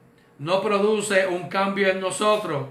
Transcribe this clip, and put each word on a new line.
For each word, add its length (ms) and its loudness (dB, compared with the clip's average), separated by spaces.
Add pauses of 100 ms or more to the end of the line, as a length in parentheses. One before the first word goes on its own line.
(380)
no 240 0
produce 640 2
un 240 -4
cambio 380 0
en 120 0
nosotros, 720 0